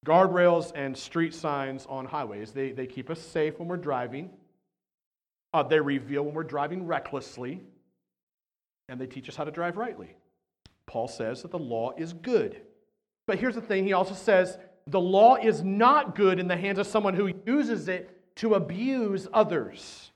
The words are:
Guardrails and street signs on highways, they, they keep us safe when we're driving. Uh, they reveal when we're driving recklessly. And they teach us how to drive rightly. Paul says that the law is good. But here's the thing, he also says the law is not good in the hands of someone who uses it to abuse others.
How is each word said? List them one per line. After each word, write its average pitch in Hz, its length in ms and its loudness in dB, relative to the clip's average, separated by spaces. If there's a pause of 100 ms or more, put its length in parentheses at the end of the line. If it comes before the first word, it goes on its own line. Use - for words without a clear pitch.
Guardrails 175 680 6
and 135 220 -4
street 165 360 -4
signs 139 540 -6
on 135 180 -8
highways, 110 460 -8
they, 135 200 -6
they 127 160 -8
keep 127 220 -12
us 160 120 -8
safe 156 380 -2
when 170 80 -10
we're 175 100 -6
driving. 143 520 -6 (1200)
Uh, 156 100 2
they 151 160 4
reveal 139 440 -2
when 147 100 -6
we're 160 100 -6
driving 151 440 -6
recklessly. 139 760 -8 (1300)
And 127 120 -14
they 131 60 -8
teach 131 240 -14
us - 60 -16
how 151 80 -6
to 151 80 -8
drive 175 260 -4
rightly. 208 380 -10 (720)
Paul 117 200 -6
says 120 360 -8
that 165 80 -14
the 180 80 -6
law 117 360 -4
is 165 180 -8
good. 170 480 0 (640)
But 196 100 0
here's 247 160 -2
the 233 80 -8
thing, 190 240 0
he 196 80 0
also 185 220 0
says 185 420 4 (300)
the 165 120 0
law 196 360 8
is 220 280 2
not 226 520 4
good 190 240 4
in 180 80 -2
the 180 100 0
hands 196 220 -2
of 202 80 0
someone 202 260 2
who 190 180 0 (140)
uses 226 420 0
it - 500 -8
to 220 180 2
abuse 196 760 -2
others. - 840 -2